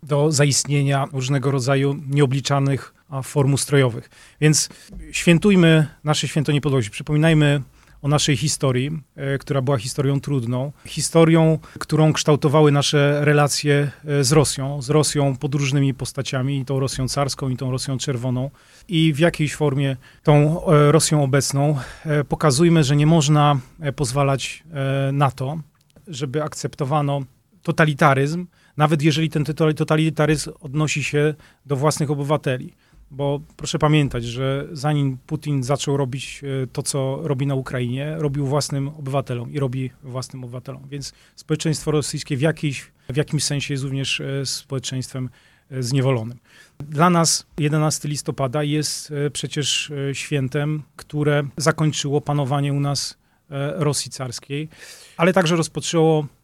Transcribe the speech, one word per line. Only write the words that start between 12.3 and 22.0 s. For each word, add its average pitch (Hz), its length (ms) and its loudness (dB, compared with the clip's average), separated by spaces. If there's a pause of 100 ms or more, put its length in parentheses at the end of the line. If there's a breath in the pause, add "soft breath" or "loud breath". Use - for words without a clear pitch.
nasze 143 540 2
relacje, 147 680 2 (140)
e, 143 180 0
z 123 80 2
Rosją. 143 500 2
Z 123 80 -10
Rosją 143 460 2
pod 131 200 -4
różnymi 139 380 2
postaciami, 135 680 -4
i 127 60 -6
tą 135 140 -2
Rosją 135 280 -2
carską, 135 420 -2
i 127 80 -2
tą 127 140 -4
Rosją 131 260 -4
czerwoną. 127 520 -4 (380 soft breath)
I 160 260 2
w 131 60 -4
jakiejś 160 360 2
formie 139 420 0 (260 loud breath)
tą, 151 420 4
e, 147 260 6
Rosją 151 320 4
obecną. 139 540 2 (280 loud breath)